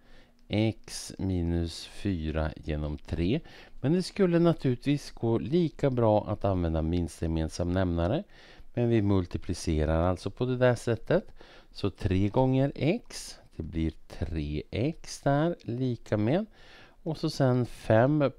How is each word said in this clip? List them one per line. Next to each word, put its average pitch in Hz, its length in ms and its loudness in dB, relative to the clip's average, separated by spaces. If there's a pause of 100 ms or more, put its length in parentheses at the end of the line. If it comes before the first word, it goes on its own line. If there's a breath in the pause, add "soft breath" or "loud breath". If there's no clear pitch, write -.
(480 soft breath)
x - 680 -2
minus 85 680 -2
fyra 78 680 -4 (120)
genom 76 340 -4
tre. 90 420 -2 (420 loud breath)
Men 139 120 2
det 180 100 2
skulle 175 360 2
naturligtvis 147 720 2
gå 117 260 0
lika 147 520 0
bra 113 380 4
att 101 180 -2
använda 85 360 2
minsta 85 440 -2
gemensam 80 460 -2
nämnare. 90 520 0 (500 loud breath)
Men 120 160 0
vi 113 120 4
multiplicerar 82 1000 0
alltså 90 280 -2
på 127 160 -4
det 127 120 -2
där 123 180 4
sättet. 127 580 -2 (380 loud breath)
Så - 180 -4
tre 98 400 0
gånger 131 460 2
x, - 640 -4 (160)
det - 80 -8
blir 80 300 -2 (140)
tre 78 640 -6
x - 500 -6
där, 147 400 2
lika 120 560 -4
med. 139 280 2 (580 loud breath)
Och 156 140 -6
så 160 120 -4
sen 127 360 4
fem 135 720 4